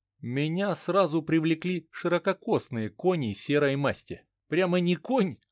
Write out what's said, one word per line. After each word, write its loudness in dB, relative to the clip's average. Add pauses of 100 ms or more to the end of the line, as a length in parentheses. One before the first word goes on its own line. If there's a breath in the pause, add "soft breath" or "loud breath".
(200)
Меня -2
сразу 0
привлекли 0
ширококосные -2
кони 0
серой 0
масти. -4 (240)
Прямо 2
не 2
конь, 0 (140)